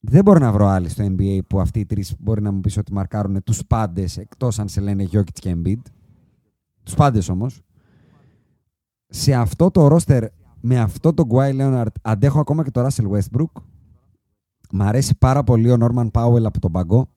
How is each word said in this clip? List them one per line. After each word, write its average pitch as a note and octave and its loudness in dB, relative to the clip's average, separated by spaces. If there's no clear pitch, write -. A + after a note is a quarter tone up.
Δεν F#3 4
μπορώ G3 8
να B2 4
βρω G2+ 4
άλλη F#2 0
στο G#2 -6
N F#2+ -2
B - 2
A G2 0
που F#2+ -2
αυτοί F2+ -4
οι G2+ -6
τρεις G2 -6
μπορεί G#2 -4
να G#2 -2
μου G2 -4
πεις G2+ -4
ότι G#2 -6
μαρκάρουνε G2 -4
τους - -4
πάντες, F#2+ -2
εκτός - -6
αν G#2 -6
σε F#2+ -6
λένε G2 -4
Jokic G2+ 0
και F2 -6
Embiid. F#2 -4
Τους - -16
πάντες B2 0
όμως. G2 -6
Σε - -2
αυτό B2 0
το D#3 6
roster, C3 2
με B2 0
αυτό C3 -2
τον D#3 0
Kawhi C3+ 0
Leonard, C3 0
αντέχω B2 0
ακόμα D3 -2
και C3 -8
τον B2 -2
Russell G#2 -4
Westbrook. A#2 -4
Μ' F#2+ -2
αρέσει A2 0
πάρα C3 4
πολύ A2+ 4
ο B2 4
Norman A#2 0
Powell A#2 2
από - -4
τον E2+ -2
πάγκο. F#2 0